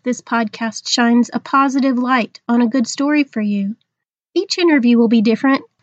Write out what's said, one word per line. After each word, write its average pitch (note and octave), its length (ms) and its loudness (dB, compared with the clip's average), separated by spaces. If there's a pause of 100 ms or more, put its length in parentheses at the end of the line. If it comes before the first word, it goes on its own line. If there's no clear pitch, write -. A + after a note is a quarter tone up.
this B3 160 -4
podcast - 680 -6
shines A#3+ 460 2
a A#3+ 60 -6
positive C4+ 580 0
light B3 480 -2
on A#3+ 160 2
a A#3+ 60 2
good A#3+ 180 -2
story D4 380 -2
for A#3 160 -8
you. G3+ 340 -4 (580)
Each F#4+ 260 -4
interview C#4+ 380 4
will A#3 120 4
be A3+ 140 2
different. C4 420 0 (180)